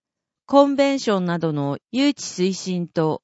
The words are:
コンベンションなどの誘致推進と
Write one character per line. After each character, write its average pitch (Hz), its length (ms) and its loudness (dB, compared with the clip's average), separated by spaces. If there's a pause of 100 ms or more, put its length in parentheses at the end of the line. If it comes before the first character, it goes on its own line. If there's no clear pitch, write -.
(460)
コ 285 220 6
ン 277 80 -2
ベ 277 180 2
ン 269 60 -2
シ 233 120 -2
ョ 196 80 2
ン 180 60 -2
な 170 140 -2
ど 160 120 -2
の 143 280 -2 (120)
誘 269 180 0
致 - 400 -4
推 190 40 -2
進 180 340 -6
と 156 360 -2